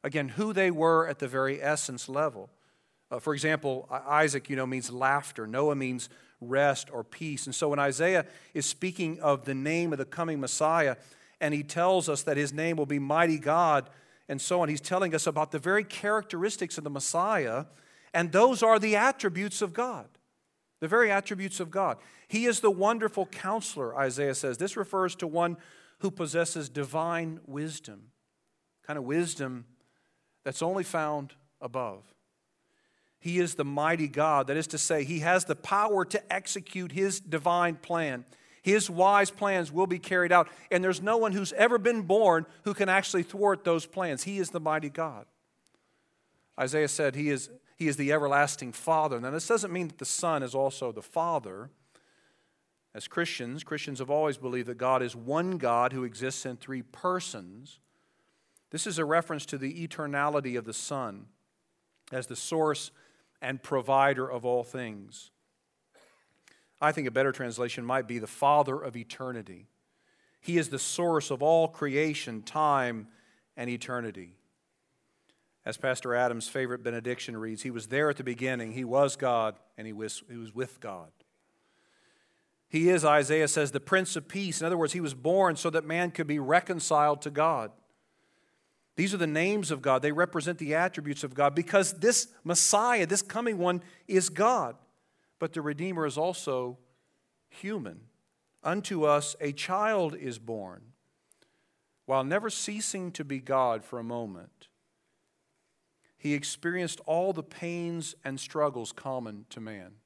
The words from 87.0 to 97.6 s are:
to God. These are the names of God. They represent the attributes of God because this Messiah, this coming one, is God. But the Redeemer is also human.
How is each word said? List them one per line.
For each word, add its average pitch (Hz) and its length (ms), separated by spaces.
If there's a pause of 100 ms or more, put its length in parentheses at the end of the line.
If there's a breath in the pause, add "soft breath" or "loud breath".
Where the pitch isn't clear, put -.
to 151 80
God. 143 420 (1300)
These 190 160
are 202 40
the 170 100
names 170 440
of 135 100
God. 131 200
They 147 100
represent 170 460
the 151 180
attributes 160 480
of 131 100
God 143 220
because 175 440
this 226 280 (160 loud breath)
Messiah, 208 600
this 190 160
coming 226 360
one, 180 240 (280 loud breath)
is 185 180
God. 185 480 (640)
But 160 140
the 165 100
Redeemer 156 440
is 139 120
also 131 600 (720)
human. 120 580 (560)